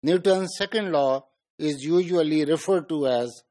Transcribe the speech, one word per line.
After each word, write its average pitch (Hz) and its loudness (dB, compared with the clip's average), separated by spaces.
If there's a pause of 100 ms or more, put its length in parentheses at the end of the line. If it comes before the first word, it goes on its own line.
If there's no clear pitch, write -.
Newton's 185 2
second 202 -4
law 135 0 (320)
is 147 -4
usually 165 2
referred 165 0
to 147 -2
as 120 -2